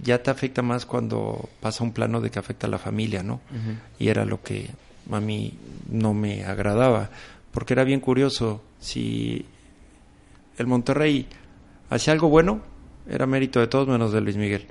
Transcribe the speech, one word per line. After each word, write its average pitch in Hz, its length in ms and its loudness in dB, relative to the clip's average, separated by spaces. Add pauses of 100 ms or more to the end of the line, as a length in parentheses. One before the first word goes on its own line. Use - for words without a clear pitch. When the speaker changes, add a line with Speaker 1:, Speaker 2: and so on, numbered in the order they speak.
Speaker 1:
ya 123 200 2
te - 80 0
afecta 131 320 -2
más 120 240 -2
cuando 110 640 -4 (120)
pasa 110 220 -4
un 117 100 -2
plano 113 260 -2
de 113 120 -2
que 101 80 -6
afecta 107 280 -6
a - 20 -2
la 101 80 -2
familia, 107 460 -4
¿no? 113 120 -4
Speaker 2:
Ujú. 113 420 -8 (220)
Speaker 1:
Y 110 100 2
era 107 160 2
lo 104 180 -4
que 104 260 -8 (420)
a 107 80 -2
mí 107 340 -4 (360)
no 110 240 2
me 104 320 -2
agradaba, 104 640 2 (420)
porque 117 220 -2
era 131 100 4
bien 135 160 2
curioso, 127 640 2 (180)
si 113 640 -4 (1120)
el 120 100 -2
Monterrey 135 600 2 (640)
hacía 127 240 2
algo 160 160 4
bueno, 175 320 6 (480)
era - 160 0
mérito 131 340 2
de 117 80 6
todos 135 200 2
menos 117 240 2
de 107 100 2
Luis 104 160 -2
Miguel. 104 340 -2